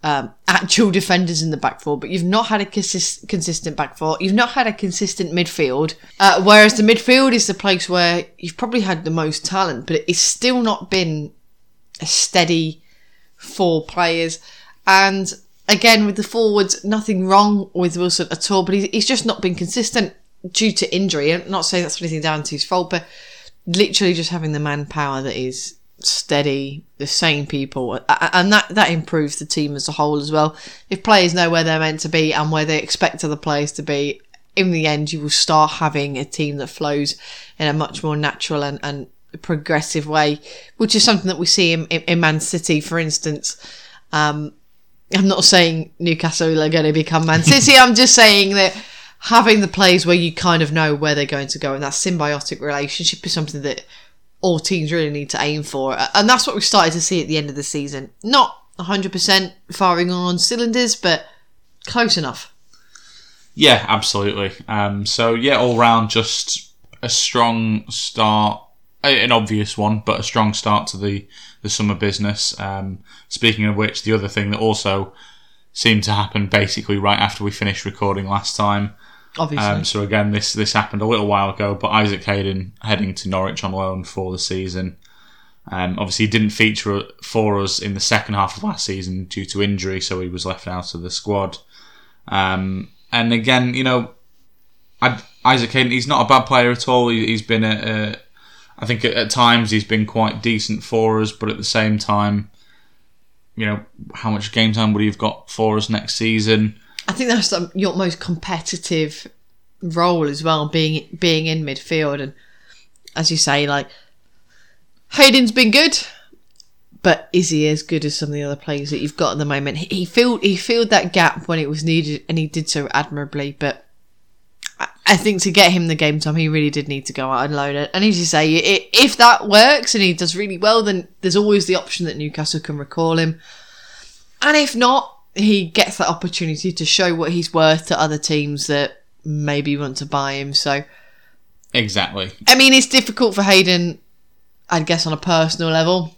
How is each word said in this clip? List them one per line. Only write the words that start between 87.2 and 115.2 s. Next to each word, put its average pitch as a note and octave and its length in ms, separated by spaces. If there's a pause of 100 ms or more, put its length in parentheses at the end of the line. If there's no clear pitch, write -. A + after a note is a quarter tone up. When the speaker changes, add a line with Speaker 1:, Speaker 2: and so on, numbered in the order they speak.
Speaker 2:
for G#2+ 380
us G2 180
in G2+ 160
the G2 60
second G#2 340
half G2 220
of G2+ 80
last - 220
season F#2+ 400
due F#2+ 180
to G2 180
injury, F#2+ 380
so F#2 200
he F2+ 80
was F2+ 180
left F#2 200
out F2+ 280
of F2 80
the F2+ 80
squad. G2 480 (680)
Um, F#2+ 640 (240)
and A#2 200
again, B2 420
you C3 100
know, B2 280 (880)
I, B2 220 (220)
Isaac B2 260
Hayden, B2 220
he's B2 160
not C3 160
a A2 40
bad C3 180
player B2 240
at B2 180
all. B2 220
He, A2 160
he's A2 160
been A2 220
a, A2 40 (160)
a, G#2+ 320 (640)
I - 80
think A2 180
at, A#2 100
at G#2+ 160
times A#2 400
he's G#2 140
been G#2+ 220
quite A2 360
decent A2 400
for A2 380
us, G#2+ 120
but G#2+ 180
at G#2+ 80
the G#2 60
same G#2+ 340
time, G#2 520 (1040)
you A2 120
know, G#2 140 (340)
how - 160
much G2+ 220
game A2+ 200
time G#2+ 220
would G#2 60
he G#2+ 60
have G2+ 120
got - 320
for A2 260
us G#2+ 140
next G#2+ 240
season? A2 640 (280)
Speaker 1:
I G3 60
think B3 180
that's A3+ 200
the, F3 240
your F#3+ 220
most F3+ 240
competitive E3 1080 (560)
role E3+ 460
as C#3+ 160
well, D#3 240
being, D#3 400 (100)
being D#3+ 280
in D#3+ 180
midfield. C#3+ 580
And C#3 120 (840)
as E3 140
you D#3+ 60
say, C#3+ 300
like, C#3+ 220 (1200)
Hayden's C4 400